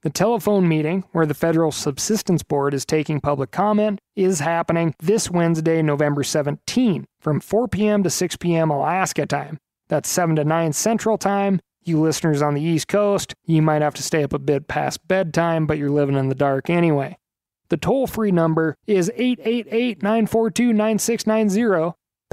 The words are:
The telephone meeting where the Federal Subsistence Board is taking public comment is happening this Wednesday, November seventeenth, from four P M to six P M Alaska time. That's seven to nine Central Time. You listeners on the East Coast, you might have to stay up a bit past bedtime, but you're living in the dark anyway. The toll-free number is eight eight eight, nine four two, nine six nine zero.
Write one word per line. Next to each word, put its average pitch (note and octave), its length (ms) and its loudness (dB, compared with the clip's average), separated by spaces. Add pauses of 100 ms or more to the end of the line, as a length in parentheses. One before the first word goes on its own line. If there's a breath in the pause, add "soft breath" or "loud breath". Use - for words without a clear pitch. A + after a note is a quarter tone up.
The D#3 80 -2
telephone G3+ 580 2
meeting D#3+ 440 0
where E3 140 2
the D3 80 -2
Federal E3 360 2
Subsistence E3 720 -2
Board C#3+ 320 0
is C3+ 100 -4
taking D#3 360 -2
public C#3 300 -2
comment G#3 500 0 (140)
is F#3 260 0
happening E3 580 0
this G3 320 0
Wednesday, E3 500 2
November D3 420 0
seventeenth, D3 840 0 (140)
from D3 200 -2
four A#3 280 -2
P G3+ 180 0
M G#3 160 2
to F3 80 0
six - 260 -4
P F3 200 0
M D#3+ 140 2
Alaska D3+ 560 -2
time. C#3+ 320 -6 (300)
That's D3 200 -2
seven E3 280 2
to D3 80 0
nine D#3+ 280 0
Central A3 440 0
Time. G3 440 0 (240)
You D#3+ 160 0
listeners D#3 420 0
on D3 120 0
the C#3+ 60 -2
East D#3+ 280 0
Coast, G3+ 460 0 (100)
you D#3+ 180 2
might D3+ 200 2
have D3 120 0
to - 80 -10
stay D#3 220 0
up C3+ 80 -4
a D3 80 -4
bit C#3+ 260 -2
past C#3+ 400 -4
bedtime, E3 600 0
but D3 100 -2
you're C#3+ 100 -2
living C#3+ 280 2
in C3+ 120 0
the C3+ 60 -2
dark C3+ 340 0
anyway. E3 480 0 (520)
The E3+ 80 0
toll-free G#3+ 560 0
number D#3+ 440 2 (120)
is G3 260 2
eight B3 300 -2
eight A3+ 260 -2
eight, A3+ 320 -2
nine G#3+ 240 2
four A3+ 240 0
two, A#3+ 220 2
nine G#3+ 260 2
six - 280 -2
nine A3 220 2
zero. F#3 460 0 (380)